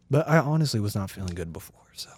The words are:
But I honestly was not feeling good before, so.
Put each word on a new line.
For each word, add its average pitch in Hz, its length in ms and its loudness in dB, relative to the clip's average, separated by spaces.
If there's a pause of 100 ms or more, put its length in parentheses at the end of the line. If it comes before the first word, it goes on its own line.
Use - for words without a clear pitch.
(100)
But 143 180 4
I 160 100 6
honestly 147 420 2
was 101 140 -2
not 98 160 -4
feeling 92 240 -8
good 85 180 -6
before, - 420 -16
so. - 240 -14